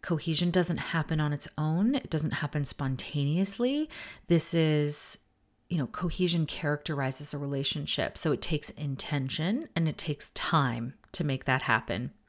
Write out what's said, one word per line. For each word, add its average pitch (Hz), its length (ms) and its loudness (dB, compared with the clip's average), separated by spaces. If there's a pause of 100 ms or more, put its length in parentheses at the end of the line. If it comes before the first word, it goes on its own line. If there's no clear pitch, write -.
Cohesion 165 480 0
doesn't 170 280 2
happen 160 420 -2
on 147 140 0
its - 240 -2
own. 170 360 2
It - 160 -4
doesn't 160 260 0
happen 147 280 -2
spontaneously. 160 1300 0 (380)
This 170 260 6
is, 151 640 2 (500)
you 175 100 -2
know, 135 100 -2
cohesion 170 580 0
characterizes 147 880 -2
a 147 40 -4
relationship. 139 800 -2
So 156 140 2
it 127 100 0
takes - 280 0
intention 151 1040 -2
and 165 140 2
it 147 80 -4
takes - 320 -4
time 123 640 0 (180)
to - 140 -2
make 131 180 -2
that 131 200 2
happen. 117 480 0 (180)